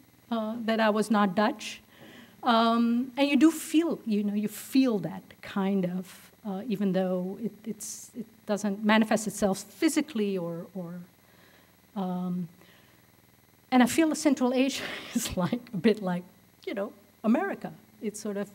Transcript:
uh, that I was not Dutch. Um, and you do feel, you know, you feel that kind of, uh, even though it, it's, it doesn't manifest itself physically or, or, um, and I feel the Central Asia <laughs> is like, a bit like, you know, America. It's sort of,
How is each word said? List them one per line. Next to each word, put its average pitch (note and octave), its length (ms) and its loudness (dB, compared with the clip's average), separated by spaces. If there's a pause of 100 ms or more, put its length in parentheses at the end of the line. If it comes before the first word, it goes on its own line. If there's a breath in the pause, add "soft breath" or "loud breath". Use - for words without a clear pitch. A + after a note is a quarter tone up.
(300)
uh, A3 340 -4
that A3 160 0
I A3 100 4
was G#3 200 0
not G#3 240 4
Dutch. - 460 -2 (600 loud breath)
Um, A#3 760 2
and C4+ 120 2
you C#4+ 80 2
do D#4 140 8
feel, D#4+ 560 0
you G#3 160 2
know, G#3 120 -2
you G#3 140 -2
feel B3+ 520 2
that F3+ 220 -8 (200)
kind G3 420 0
of, F#3 460 -6 (160)
uh, G3 220 -8
even G3 240 0
though F#3 500 0
it, G#3+ 100 -4 (120)
it's, - 520 -12
it A3+ 100 -10 (200)
doesn't G3+ 380 -2
manifest A3 420 4
itself G3 320 0
physically A3+ 800 0
or, E3+ 360 -8
or, F3 260 -10 (960 soft breath)
um, F3+ 520 -4 (1200 soft breath)
and B3+ 120 6
I A#3 40 6
feel D#4+ 220 2
the D4 80 -2
Central C4 360 2
Asia C4 320 0 (140)
<laughs> - 160 -14
is - 220 -4
like, F#3 240 -2 (140)
a - 20 -4
bit G#3 260 2
like, F3+ 200 -2 (440)
you F4 80 -8
know, G#3 180 -6 (320)
America. B3+ 480 0 (300)
It's G#3 180 -6
sort G3+ 160 -6
of, G3+ 180 -6